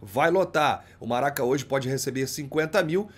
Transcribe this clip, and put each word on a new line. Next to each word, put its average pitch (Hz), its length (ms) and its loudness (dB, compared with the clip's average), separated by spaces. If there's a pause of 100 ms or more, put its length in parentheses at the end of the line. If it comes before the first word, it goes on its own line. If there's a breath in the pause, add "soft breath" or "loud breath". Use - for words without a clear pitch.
Vai 127 300 2
lotar. 156 560 2 (120)
O - 80 -12
Maraca 127 380 0
hoje 131 220 0
pode 139 200 -2
receber 131 400 -2
cinquenta 156 560 0
mil, 180 360 -2